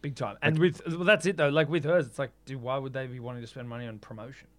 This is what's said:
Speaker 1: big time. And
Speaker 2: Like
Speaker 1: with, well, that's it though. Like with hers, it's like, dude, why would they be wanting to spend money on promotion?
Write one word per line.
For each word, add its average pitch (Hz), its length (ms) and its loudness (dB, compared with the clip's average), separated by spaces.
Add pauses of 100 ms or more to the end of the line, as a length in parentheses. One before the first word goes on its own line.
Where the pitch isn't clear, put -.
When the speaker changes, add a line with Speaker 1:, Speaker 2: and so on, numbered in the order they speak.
Speaker 1:
big 147 140 -6
time. 104 260 -4
And 156 160 4
Speaker 2:
Like 175 160 6 (100)
Speaker 1:
with, - 20 -6 (100)
well, 175 80 -4
that's 196 220 6
it 175 100 2
though. 147 120 4
Like 147 200 4
with 156 160 0
hers, 160 240 4
it's - 100 -12
like, 135 140 -4 (120)
dude, 131 160 -8
why 123 160 -2
would 135 160 -6
they 131 140 -6
be 127 140 -10
wanting 120 220 -8
to 113 40 -12
spend 120 220 -12
money 120 180 -8
on 110 140 -10
promotion? 113 480 -16 (100)